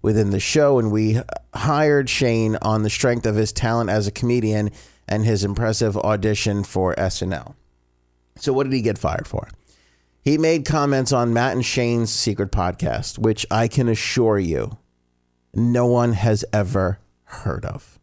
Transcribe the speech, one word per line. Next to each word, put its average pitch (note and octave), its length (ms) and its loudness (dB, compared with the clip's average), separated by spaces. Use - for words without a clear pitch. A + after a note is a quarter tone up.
within G#2 300 2
the G2 80 0
show, C#3+ 400 4
and A2 140 0
we A2 260 2
hired D3 560 2
Shane A2+ 540 2
on G#2+ 220 2
the G#2+ 60 0
strength A#2+ 360 0
of G#2+ 80 0
his G#2+ 160 2
talent A#2 400 0
as G#2 160 0
a G2+ 60 -4
comedian G#2+ 580 0
and G#2+ 160 0
his G#2+ 180 2
impressive G#2+ 540 0
audition G#2 640 0
for F#2 340 -2
S - 260 -2
N F2+ 100 -4
L." - 240 -10
So - 160 -4
what C3+ 120 2
did C3+ 80 -2
he B2+ 100 0
get G#2+ 160 0
fired - 280 -4
for? - 220 -8
He D3+ 180 0
made D#3+ 260 2
comments C#3+ 460 0
on A#2+ 220 2
Matt A#2 220 2
and B2 120 -2
Shane's A#2 460 0
Secret G2+ 400 -2
Podcast, - 680 -2
which A2 320 0
I A2+ 160 2
can A#2+ 220 2
assure A2 500 2
you, E2 400 -2
no A#2+ 340 2
one A#2+ 260 4
has G#2+ 400 0
ever F#2+ 480 0
heard - 400 -8
of. - 380 -12